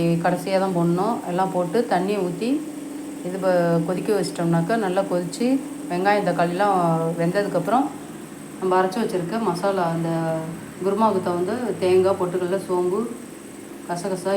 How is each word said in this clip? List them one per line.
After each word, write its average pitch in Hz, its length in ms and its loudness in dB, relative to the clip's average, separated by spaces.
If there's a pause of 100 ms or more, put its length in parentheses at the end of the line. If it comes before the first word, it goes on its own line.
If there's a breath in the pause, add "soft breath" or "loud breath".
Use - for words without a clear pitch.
(240)
கடைசியா 180 400 0
தான் 190 140 0
போடணும். 175 400 2 (140)
எல்லாம் 185 240 0
போட்டு 180 240 2 (120)
தண்ணியை 196 360 0
ஊத்தி, 175 240 -2 (760)
இது 180 180 -6
ப-, 175 440 4
கொதிக்க 185 220 -2 (100)
வச்சிட்டோம்னாக்கா, 170 680 0
நல்லா 190 260 2
கொதிச்சு, 180 360 0 (440)
வெங்காயம், 196 380 2
தக்காளிலாம் 175 500 2 (400)
வெந்ததுக்கப்புறம், 185 680 2 (760)
நம்ம 185 200 0
அரைச்சு 185 240 2
வச்சிருக்க 185 340 -2 (120)
மசாலா, 190 360 0 (100)
அந்த 165 140 0 (720)
குருமாவுக்கு 196 440 2
தகுந்த 180 260 0 (300)
தேங்காய், 185 360 6
பொட்டுக்கடலை, 180 480 0
சோம்பு, 180 340 0 (840)
கசகசா 190 500 -2